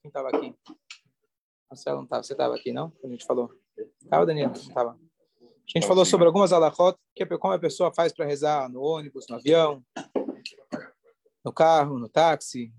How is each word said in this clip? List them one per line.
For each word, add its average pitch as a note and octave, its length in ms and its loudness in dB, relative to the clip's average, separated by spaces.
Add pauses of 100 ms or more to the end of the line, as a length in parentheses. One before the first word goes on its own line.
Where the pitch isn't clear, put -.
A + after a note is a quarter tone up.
Quem D3 100 -20
tava C3+ 180 -8
aqui? - 260 -6 (1120)
Marcelo C#3 320 -8
não B2+ 60 -16
tava. A#2+ 160 -6
Você C#3 120 -10
tava B2+ 200 -2
aqui, B2 160 -8
não? D3 220 -8 (100)
A C3+ 40 -12
gente A#2+ 180 -14
falou. B2 240 -2 (600)
Tava, D#3+ 160 4
Daniel? D3 260 -2
Não B2+ 220 -16
tava. A#2+ 180 -2 (500)
A - 380 -20
gente E3 80 -2
falou F#3 180 4
sobre E3+ 220 6
algumas F3+ 240 4
halachot, F3 460 4 (180)
que - 80 -4
é - 20 -8
como F3+ 280 -4
a F3 60 -2
pessoa E3 340 -2
faz E3 200 0
pra D#3+ 120 -6
rezar C#3+ 440 -2
no B2+ 120 -12
ônibus, D3 460 -6
no A#2 80 -12
avião, D3 480 2 (1600)
no A#2+ 80 -6
carro, D3+ 460 4
no A#2+ 100 -8
táxi, C#3 720 0